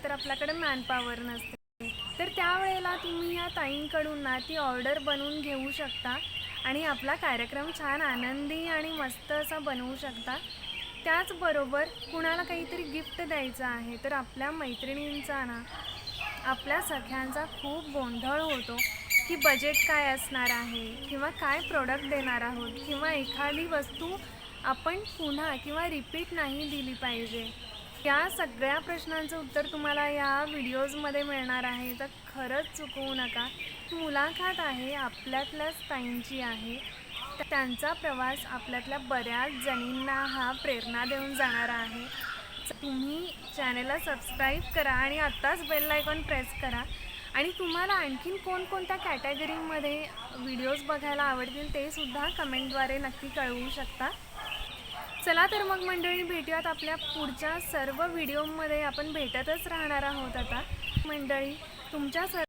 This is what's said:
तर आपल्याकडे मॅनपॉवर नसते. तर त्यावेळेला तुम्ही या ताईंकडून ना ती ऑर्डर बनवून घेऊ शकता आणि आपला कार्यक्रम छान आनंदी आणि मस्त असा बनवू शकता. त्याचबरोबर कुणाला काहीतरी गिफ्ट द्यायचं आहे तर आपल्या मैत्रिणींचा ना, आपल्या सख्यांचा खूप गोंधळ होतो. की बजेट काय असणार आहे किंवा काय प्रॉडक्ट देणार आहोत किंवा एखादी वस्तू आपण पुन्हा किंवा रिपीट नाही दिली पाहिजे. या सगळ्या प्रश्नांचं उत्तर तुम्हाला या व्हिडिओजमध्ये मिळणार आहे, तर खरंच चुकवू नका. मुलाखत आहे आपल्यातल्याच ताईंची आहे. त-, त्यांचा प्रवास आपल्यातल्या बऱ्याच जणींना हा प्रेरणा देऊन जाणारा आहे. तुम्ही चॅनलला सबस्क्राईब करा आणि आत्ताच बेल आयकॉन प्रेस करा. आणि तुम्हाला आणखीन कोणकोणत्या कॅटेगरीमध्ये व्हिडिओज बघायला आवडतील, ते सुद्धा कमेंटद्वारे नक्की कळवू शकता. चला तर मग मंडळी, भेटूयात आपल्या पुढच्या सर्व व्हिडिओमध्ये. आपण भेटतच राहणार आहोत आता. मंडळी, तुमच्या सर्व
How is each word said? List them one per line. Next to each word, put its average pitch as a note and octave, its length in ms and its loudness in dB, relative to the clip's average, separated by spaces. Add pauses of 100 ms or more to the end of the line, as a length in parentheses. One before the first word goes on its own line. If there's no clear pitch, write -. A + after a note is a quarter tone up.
तर C#4+ 60 -2
आपल्याकडे C#4 420 0
मॅनपॉवर B3+ 680 2
नसते. A#3+ 680 -8 (300)
तर F4 100 0
त्यावेळेला F#4 680 2
तुम्ही E4+ 400 0
या F4 200 0
ताईंकडून D4+ 640 0
ना C4 200 0
ती D#4+ 180 -4
ऑर्डर C4+ 420 2
बनवून C#4+ 420 0
घेऊ C#4 300 -2
शकता C4+ 460 -2 (480)
आणि C#4 200 2
आपला C#4 300 2
कार्यक्रम C#4 640 0
छान D4 240 2
आनंदी C#4+ 640 0
आणि D#4+ 220 0
मस्त D4 440 -2
असा D4+ 260 0
बनवू C4 380 -2
शकता. C4 400 -4 (680)
त्याचबरोबर D#4+ 800 4
कुणाला E4 580 0
काहीतरी F4 400 -2
गिफ्ट D#4 400 -4
द्यायचं C4+ 440 -2
आहे A#3 380 -2
तर C#4 80 -2
आपल्या C4+ 380 -2
मैत्रिणींचा C#4+ 920 -2
ना, A#3 180 -4 (800)
आपल्या C4+ 360 2
सख्यांचा C4 640 -2
खूप D4+ 460 -4
गोंधळ C4 500 0
होतो. B3+ 360 0 (520)
की E4+ 80 2
बजेट D4 400 6 (120)
काय D4 260 6
असणार C4 360 2
आहे A#3 360 0
किंवा C4+ 440 -2
काय D4+ 300 2
प्रॉडक्ट C#4 440 2
देणार C4 360 2
आहोत A#3+ 300 -2 (160)
किंवा D4 260 2
एखादी D4 540 2
वस्तू D#4+ 500 -2 (480)
आपण D#4+ 340 2
पुन्हा D4+ 580 -2
किंवा D4+ 320 -2
रिपीट D#4+ 440 -4
नाही D4 380 0
दिली C4 240 -4
पाहिजे. A3+ 560 -4 (560)
या D4 240 6
सगळ्या C4+ 480 2
प्रश्नांचं D#4+ 600 -2
उत्तर D4 340 0
तुम्हाला D4 360 2
या C#4+ 400 4
व्हिडिओजमध्ये C#4+ 760 0
मिळणार B3+ 420 0
आहे, B3 340 -2
तर C4+ 80 -4
खरंच C4+ 720 -4
चुकवू C4+ 380 -4
नका. A#3+ 340 0 (440)
मुलाखत E4 680 2
आहे C4+ 340 0
आपल्यातल्याच C#4 800 -2 (160)
ताईंची B3 500 -2
आहे. A#3 360 -4 (600)
त-, D4 120 -6
त्यांचा C4+ 420 2
प्रवास C4+ 540 0
आपल्यातल्या B3 520 -4
बऱ्याच B3 540 0 (120)
जणींना C4 480 0
हा C4+ 400 2
प्रेरणा A#3+ 520 0
देऊन C4+ 300 0
जाणारा A#3+ 380 4
आहे. A#3 320 -2 (760)
तुम्ही C#4+ 520 -2 (220)
चॅनलला C4 420 2
सबस्क्राईब C#4+ 640 2 (120)
करा C#4+ 180 6
आणि C4+ 260 4
आत्ताच D4+ 500 2
बेल D4+ 220 4
आयकॉन D4+ 320 2
प्रेस C4 240 0 (160)
करा. A#3+ 200 0 (520)
आणि D4+ 240 4
तुम्हाला F4+ 340 2
आणखीन E4+ 440 0
कोणकोणत्या F#4 600 -2
कॅटेगरीमध्ये D#4 1120 0 (300)
व्हिडिओज C4 460 0
बघायला C#4+ 400 0
आवडतील, C4+ 520 0
ते D4 160 0
सुद्धा C#4+ 380 -2
कमेंटद्वारे C4+ 680 0
नक्की C4+ 300 -4
कळवू B3+ 420 0
शकता. C4+ 400 -2 (1120)
चला E4+ 220 8
तर G#4 160 2
मग F#4+ 220 2
मंडळी, F4+ 380 2
भेटूयात E4 440 0
आपल्या D#4 300 0
पुढच्या D4+ 640 -2
सर्व C#4 460 0
व्हिडिओमध्ये. D#4 760 0
आपण D4 300 0
भेटतच D4 540 0
राहणार D#4 360 0
आहोत C#4 340 -2
आता. B3 260 -2 (440)
मंडळी, C#4 480 0 (380)
तुमच्या D4+ 340 0
सर्व F4+ 220 -2